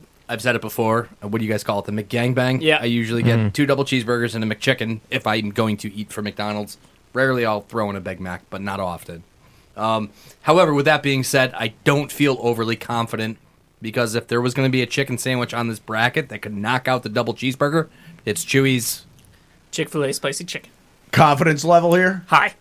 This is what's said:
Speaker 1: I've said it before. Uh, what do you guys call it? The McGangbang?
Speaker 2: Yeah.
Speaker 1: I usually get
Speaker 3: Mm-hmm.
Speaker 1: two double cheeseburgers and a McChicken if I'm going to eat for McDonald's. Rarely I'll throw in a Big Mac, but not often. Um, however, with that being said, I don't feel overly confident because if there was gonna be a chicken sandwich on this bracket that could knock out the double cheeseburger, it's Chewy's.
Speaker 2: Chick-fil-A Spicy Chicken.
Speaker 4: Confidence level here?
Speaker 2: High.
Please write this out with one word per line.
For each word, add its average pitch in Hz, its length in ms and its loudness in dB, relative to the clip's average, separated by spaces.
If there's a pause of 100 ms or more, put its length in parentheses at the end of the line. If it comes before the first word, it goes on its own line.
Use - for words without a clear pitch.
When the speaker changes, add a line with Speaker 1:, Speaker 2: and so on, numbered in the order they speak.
(300)
Speaker 1:
I've 120 120 -6
said 123 140 2
it 110 60 -2
before. 113 460 0 (160)
Uh, 104 60 -8
what 113 100 -2
do 113 60 -2
you 107 60 -2
guys 104 120 -2
call 104 160 -2
it? 98 60 -8
The 104 80 -6
McGangbang? 123 680 0
Speaker 2:
Yeah. 156 180 4
Speaker 1:
I 120 60 -4
usually 117 380 0
get 117 160 4
Speaker 3:
Mm-hmm. 107 100 2
Speaker 1:
two 143 160 2
double 135 200 2
cheeseburgers 120 500 0
and 110 80 -2
a 110 120 -2
McChicken 113 440 -2 (100)
if - 160 -4
I'm 110 240 0
going 107 280 0
to 104 140 -10
eat 104 200 -10
for 107 100 -8
McDonald's. 104 560 -6 (360)
Rarely 127 300 2
I'll 107 180 0
throw 107 280 -2
in 98 60 -6
a 98 60 -8
Big 90 180 -8
Mac, 90 220 -8 (100)
but 95 100 -10
not 98 180 -6
often. 87 440 -8 (520)
Um, 110 340 -2 (340)
however, 160 320 6
with 156 100 2
that 151 160 2
being 139 220 0
said, 131 340 2
I 113 160 -4 (120)
don't 143 260 2
feel 139 280 2
overly 113 360 0
confident 113 640 -4 (440)
because 110 340 -2
if 117 120 -4
there 120 140 0
was 123 120 0
gonna 131 160 2
be 127 120 2
a 120 60 0
chicken 135 300 -2
sandwich 123 360 -4
on 120 140 -2
this 110 120 -6
bracket 120 500 0
that 107 120 -12
could 107 140 -10
knock 113 320 -2
out 127 160 0
the 120 60 -6
double 113 260 -2
cheeseburger, 143 520 -2 (380)
it's - 200 -2
Chewy's. 135 600 0 (680)
Speaker 2:
Chick-fil-A 143 420 -2
Spicy 147 320 -6
Chicken. - 260 -12 (400)
Speaker 4:
Confidence 151 520 4
level 170 300 6
here? 185 340 2
Speaker 2:
High. 175 340 4